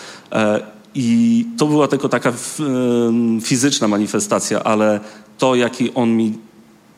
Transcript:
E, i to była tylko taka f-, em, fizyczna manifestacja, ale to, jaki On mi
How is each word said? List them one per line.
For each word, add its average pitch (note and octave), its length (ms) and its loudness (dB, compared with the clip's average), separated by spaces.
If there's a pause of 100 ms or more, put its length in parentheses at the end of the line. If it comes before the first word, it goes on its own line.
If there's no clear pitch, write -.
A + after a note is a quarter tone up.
(320)
E, G#2+ 280 0 (360)
i A#2 500 2 (120)
to D3+ 80 2
była D3+ 220 2
tylko C#3 220 -2
taka B2+ 200 0
f-, - 300 -8
em, A#2+ 800 0
fizyczna C3 460 0
manifestacja, G#2 760 -2
ale G#2+ 360 2 (380)
to, C3 180 2
jaki A#2+ 400 0
On A#2+ 220 2
mi A2 160 0 (640)